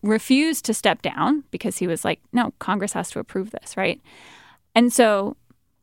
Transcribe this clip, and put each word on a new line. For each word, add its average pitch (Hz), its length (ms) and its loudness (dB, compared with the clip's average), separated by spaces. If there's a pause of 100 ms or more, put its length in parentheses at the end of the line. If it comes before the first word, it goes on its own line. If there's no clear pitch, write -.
refused 262 640 2
to 220 80 0
step - 280 0
down 262 480 -2
because - 280 -6
he 180 80 -2
was 165 180 -2
like, 180 160 -2 (120)
"No, 240 260 2
Congress 202 360 -2
has - 160 -6
to - 80 -8
approve 196 320 -6
this," - 260 -14
right? 185 240 -2 (760)
And 240 180 4
so 208 440 4 (460)